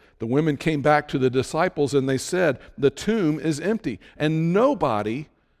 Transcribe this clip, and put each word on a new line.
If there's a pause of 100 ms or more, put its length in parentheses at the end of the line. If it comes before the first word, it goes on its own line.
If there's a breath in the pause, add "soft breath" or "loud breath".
(200 soft breath)
The
women
came
back
to
the
disciples
and
they
said, (180 loud breath)
"The
tomb
is
empty." (200 loud breath)
And
nobody (320)